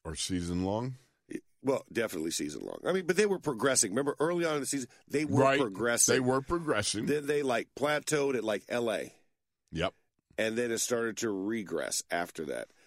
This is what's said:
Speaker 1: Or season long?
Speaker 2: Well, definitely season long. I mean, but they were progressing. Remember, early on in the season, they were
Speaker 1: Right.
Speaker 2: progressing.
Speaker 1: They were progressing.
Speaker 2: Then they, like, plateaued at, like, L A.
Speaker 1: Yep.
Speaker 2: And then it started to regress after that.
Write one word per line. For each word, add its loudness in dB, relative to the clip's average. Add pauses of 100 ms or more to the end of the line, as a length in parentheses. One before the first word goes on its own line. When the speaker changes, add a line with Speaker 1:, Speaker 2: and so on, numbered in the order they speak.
Speaker 1:
Or -8
season -2
long? -2 (680)
Speaker 2:
Well, 0
definitely -4
season -6
long. -12
I 0
mean, -2
but 0
they 6
were 0
progressing. 0
Remember, 0
early 0
on 0
in -2
the -6
season, -4 (200)
they 0
were 4
Speaker 1:
Right. 6
Speaker 2:
progressing. 4
Speaker 1:
They 6
were 4
progressing. 0
Speaker 2:
Then 0
they, 0
like, 0 (100)
plateaued 2
at, 0
like, 0
L 0
A. -4 (560)
Speaker 1:
Yep. -2 (420)
Speaker 2:
And 0
then 0
it -2
started -2
to -2
regress -4
after -2
that. -6 (180)